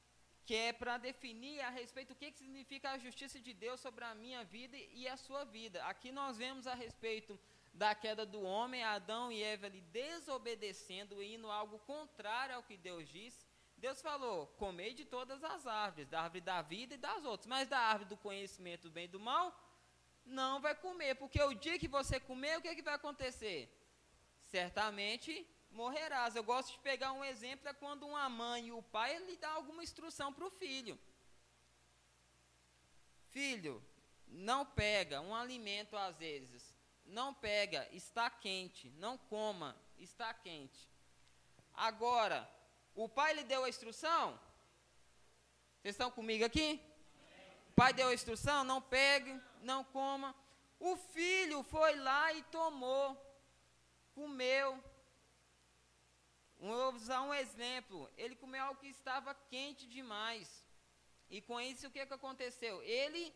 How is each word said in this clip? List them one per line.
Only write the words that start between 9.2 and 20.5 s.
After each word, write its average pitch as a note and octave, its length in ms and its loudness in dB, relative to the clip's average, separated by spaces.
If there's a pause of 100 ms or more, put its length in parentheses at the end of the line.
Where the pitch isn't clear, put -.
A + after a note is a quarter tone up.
e G#3+ 100 -2
Eva G#3+ 240 0
ali F#3+ 160 -10
desobedecendo, G#3 1400 -6
indo A3 260 -8
algo G#3+ 300 -4
contrário B3+ 760 -4
ao A#3+ 80 -8
que G3+ 140 -14
Deus E3+ 320 -8
disse. G3+ 340 -14 (320)
Deus B3 260 -4
falou: B3+ 440 0 (120)
"Comei G3 360 -2
de C#4 100 -12
todas C4 400 -6
as D#4+ 220 -4
árvores, G3+ 420 -2
da D#3+ 140 0
árvore E3+ 200 -4
da F3+ 200 2
vida G3+ 320 -6
e C#4+ 40 -8
das D4 280 -2
outras, A#3 220 -4
mas C4 200 2
da C4+ 120 4
árvore G#3+ 300 4
do G3+ 80 -6
conhecimento F#3+ 680 -6
do E3 80 -14
bem E3+ 140 -6
e - 20 -6
do F#3 120 -10
mal, C#4 280 4 (760)
não C4 380 0